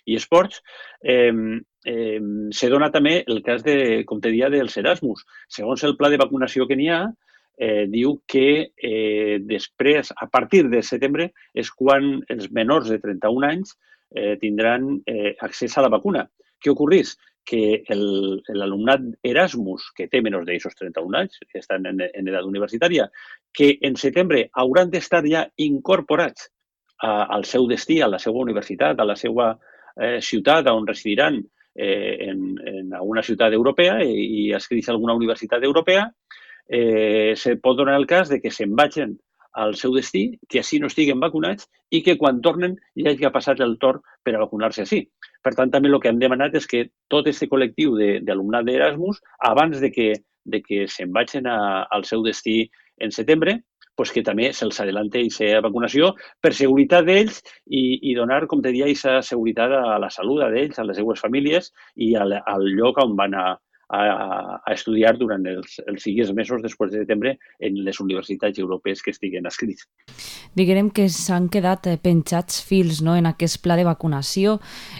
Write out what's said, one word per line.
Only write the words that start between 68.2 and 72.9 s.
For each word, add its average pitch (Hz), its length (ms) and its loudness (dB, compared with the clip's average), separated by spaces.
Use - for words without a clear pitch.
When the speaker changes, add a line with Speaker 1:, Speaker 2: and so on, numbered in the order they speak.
Speaker 1:
europees 92 460 -4
que 104 80 -6
estiguen 90 320 -8
adscrits. 92 400 -8
Speaker 2:
Diguem 190 360 4
que 196 200 4
s'han 180 400 0
quedat, 185 360 0
eh, 165 120 0
penjats 170 640 0
fils, 170 400 2